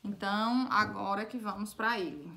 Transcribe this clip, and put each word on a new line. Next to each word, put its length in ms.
Então, 680
agora 540
que 140
vamos 340
pra 260
ele 380